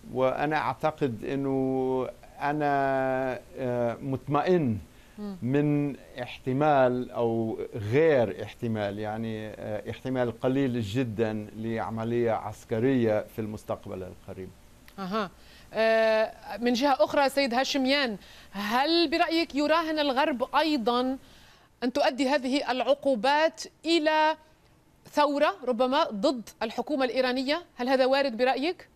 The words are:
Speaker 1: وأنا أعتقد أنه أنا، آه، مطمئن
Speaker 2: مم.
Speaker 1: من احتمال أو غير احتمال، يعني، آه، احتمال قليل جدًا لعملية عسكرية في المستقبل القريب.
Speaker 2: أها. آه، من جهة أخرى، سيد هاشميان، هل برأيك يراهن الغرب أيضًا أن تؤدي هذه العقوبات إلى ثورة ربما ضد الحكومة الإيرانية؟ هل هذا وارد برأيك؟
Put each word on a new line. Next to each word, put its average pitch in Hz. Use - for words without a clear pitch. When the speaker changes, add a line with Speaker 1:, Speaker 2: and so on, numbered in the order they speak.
Speaker 1:
وأنا 131
أعتقد 131
أنه 131
أنا، 135
آه، 120
مطمئن 139
Speaker 2:
مم. 202
Speaker 1:
من 143
احتمال 127
أو 117
غير 120
احتمال، 104
يعني، 107
آه، 107
احتمال 123
قليل 131
جدًا 110
لعملية 113
عسكرية 110
في -
المستقبل 104
القريب. 92
Speaker 2:
أها. 196
آه، 220
من 240
جهة 269
أخرى، 294
سيد 269
هاشميان، 262
هل 269
برأيك 330
يراهن 311
الغرب 277
أيضًا 262
أن 254
تؤدي 285
هذه 269
العقوبات 269
إلى 311
ثورة 294
ربما 254
ضد 226
الحكومة 254
الإيرانية؟ 262
هل 247
هذا 262
وارد 269
برأيك؟ 269